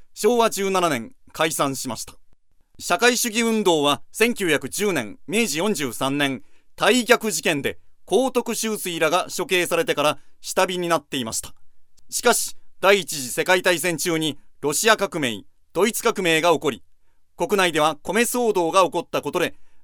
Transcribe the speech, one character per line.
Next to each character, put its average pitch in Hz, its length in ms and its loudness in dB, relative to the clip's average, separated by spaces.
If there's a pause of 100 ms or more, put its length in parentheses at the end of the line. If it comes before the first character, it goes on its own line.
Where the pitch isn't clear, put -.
(140)
昭 233 240 2
和 226 120 4
十 196 200 -4
七 180 200 2
年、 123 260 -4 (160)
解 160 200 0
散 143 240 0
し - 120 -8
ま 113 80 -6
し - 100 -10
た。 - 100 -18 (640)
社 - 200 -2
会 240 200 4
主 240 120 -2
義 220 120 0
運 226 220 2
動 170 180 4
は 143 300 2
千 233 220 2
九 196 160 -4
百 139 200 0
十 202 240 -2
年、 107 320 -6
明 185 220 0
治 143 120 -4
四 208 140 2
十 135 200 -4
三 135 240 -2
年、 135 260 -2 (320)
大 220 300 2
逆 220 260 4
事 160 100 -4
件 156 200 0
で、 113 180 -4 (260)
高 247 240 2
徳 240 220 -2
秋 214 260 -4
水 175 220 -6
ら 160 100 4
が 170 260 2
処 180 100 -4
刑 180 200 2
さ 170 120 0
れ 165 80 2
て 156 100 0
か 143 80 2
ら 147 160 2 (220)
下 - 260 0
火 185 100 -4
に 175 120 -2
な 165 100 2
っ - 60 -14
て - 120 -8
い 127 80 -2
ま 110 60 -8
し - 80 -6
た。 - 160 -10 (540)
し - 120 -6
か 240 120 4
し、 - 220 -4 (260)
第 196 180 6
一 165 160 -6
次 131 140 -6
世 151 160 -2
界 185 160 2
大 180 180 2
戦 170 180 -2
中 170 200 -2
に 156 200 -4 (220)
ロ 147 140 -2
シ 208 160 2
ア 214 80 6
革 196 240 -4
命、 113 240 -4 (260)
ド - 160 2
イ - 60 -2
ツ - 100 -6
革 214 180 0
命 160 200 2
が 170 100 4
起 156 80 2
こ 147 120 -2
り、 113 120 -8 (540)
国 180 180 -2
内 185 160 4
で 156 80 0
は 151 240 2
米 196 200 0
騒 240 280 0
動 175 200 0
が 185 120 6
起 156 80 0
こ 175 80 -4
っ - 100 -6
た 147 120 -2
こ 143 100 -6
と 175 80 -2
で、 160 160 -2 (280)